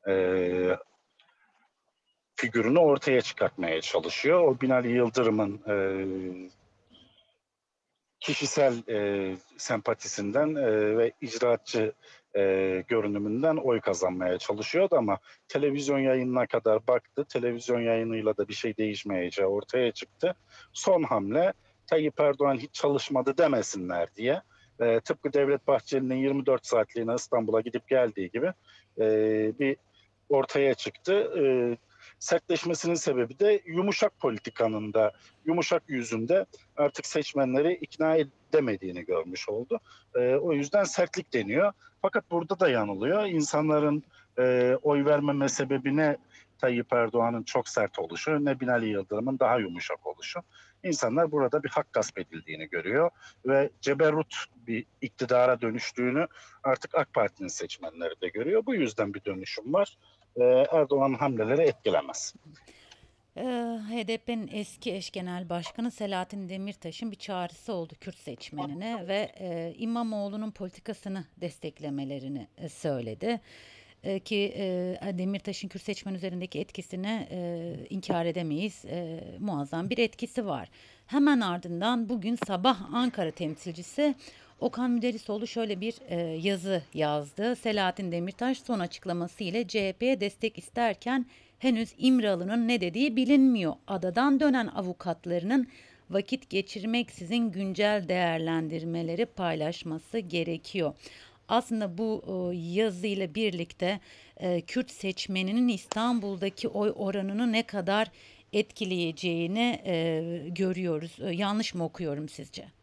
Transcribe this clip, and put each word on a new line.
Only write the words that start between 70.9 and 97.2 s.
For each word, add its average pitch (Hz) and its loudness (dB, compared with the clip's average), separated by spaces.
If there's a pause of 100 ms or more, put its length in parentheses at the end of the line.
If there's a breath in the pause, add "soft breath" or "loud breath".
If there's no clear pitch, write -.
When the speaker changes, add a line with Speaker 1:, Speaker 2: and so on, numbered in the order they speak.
Speaker 2:
desteklemelerini, 139 -8 (100)
e, 165 -10
söyledi. 143 -4 (640 loud breath)
E, 196 -4
ki, 202 -2
e, 180 -4
Demirtaş'ın 190 -6
Kürt - -12
seçmen 196 -8
üzerindeki 180 -8
etkisini, 196 -6
e, 170 -6 (140)
inkar 180 -2
edemeyiz. 170 -4
E, 160 -8 (140)
muazzam 165 -4
bir - -4
etkisi 233 -4
var. 131 -6 (360 soft breath)
Hemen 285 4
ardından 190 -2
bugün 226 -4
sabah 196 0
Ankara 240 0
temsilcisi 175 -2 (460 loud breath)
Okan 247 -2
Müderrisoğlu 226 -2
şöyle 208 -4
bir, 226 -4 (140)
e, 175 -4
yazı 170 -2 (120)
yazdı. 151 -2
Selahattin 196 -2
Demirtaş 196 -2
son 226 -4
açıklaması 175 -6
ile 190 -2
C 196 0
H 190 -4
P'ye 247 0
destek 202 -4
isterken 240 -2 (320 soft breath)
henüz 233 0
İmralı'nın 220 2
ne 240 2
dediği 220 0
bilinmiyor. 254 4 (140)
Adadan 196 2
dönen 262 4
avukatlarının 180 -2 (420 loud breath)
vakit 196 -2
geçirmeksizin 220 -2